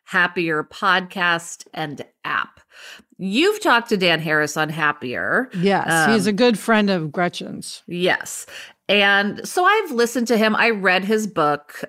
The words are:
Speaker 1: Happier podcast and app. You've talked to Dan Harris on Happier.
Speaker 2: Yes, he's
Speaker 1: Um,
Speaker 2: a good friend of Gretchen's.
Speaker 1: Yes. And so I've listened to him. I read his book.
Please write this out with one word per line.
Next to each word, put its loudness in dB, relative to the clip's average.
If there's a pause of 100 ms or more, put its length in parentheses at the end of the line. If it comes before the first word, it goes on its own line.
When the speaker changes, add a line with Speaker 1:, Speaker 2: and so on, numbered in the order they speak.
Speaker 1:
Happier 0
podcast -2
and -8 (180)
app. -6 (560)
You've 0
talked 2
to 2
Dan 2
Harris 0
on -2
Happier. -2
Speaker 2:
Yes, 2
he's 2
Speaker 1:
Um, 2
Speaker 2:
a 0
good 4
friend 2
of -2
Gretchen's. -6
Speaker 1:
Yes. -2 (420)
And 2
so 2
I've 2
listened 0
to 4
him. 2
I 2
read 2
his 0
book. -2